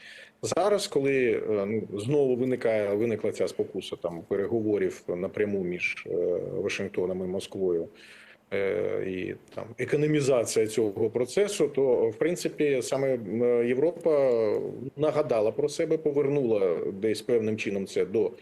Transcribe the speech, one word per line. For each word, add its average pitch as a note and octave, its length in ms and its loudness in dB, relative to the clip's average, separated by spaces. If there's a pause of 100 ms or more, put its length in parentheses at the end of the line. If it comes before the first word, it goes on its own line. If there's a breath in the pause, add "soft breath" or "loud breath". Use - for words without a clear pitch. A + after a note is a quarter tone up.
(420 loud breath)
Зараз, F#3+ 440 2
коли, C3+ 640 2
е, G2+ 160 2
ну, G2+ 340 -4
знову C3 360 2
виникає, A2+ 580 0
виникла G#2+ 380 0
ця F#2 160 -2
спокуса, - 480 -6
там, E2+ 320 -6
переговорів G#2 800 0
напряму F#2+ 560 -2
між, F2 420 -4
е, F#2 100 -4 (400)
Вашингтоном F#2 680 -4
і - 20 -4
Москвою, F2+ 640 -2 (640 loud breath)
е, G2 540 -2
і, F#2+ 280 -6 (200)
там, G2+ 100 -10 (140)
економізація C3 880 2
цього G#2+ 440 0
процесу, D3+ 580 0
то, B2 400 2
в A2 60 -2
принципі, D3+ 680 0
саме, C3+ 320 0
м, A#2+ 540 2
Європа C#3+ 640 2 (640)
нагадала C#3 560 2
про C#3+ 160 0
себе, D#3+ 300 0
повернула C3+ 800 2 (160)
десь G#2 300 -2
певним G#2+ 340 2
чином G2 300 -4
це - 180 0
до F#2+ 260 2 (120)